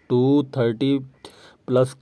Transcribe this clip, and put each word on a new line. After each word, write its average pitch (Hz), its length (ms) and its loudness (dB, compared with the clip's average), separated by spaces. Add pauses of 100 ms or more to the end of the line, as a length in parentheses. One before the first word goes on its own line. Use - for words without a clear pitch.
टू 131 340 2
थर्टी 135 560 -2 (680)
प्लस 127 360 0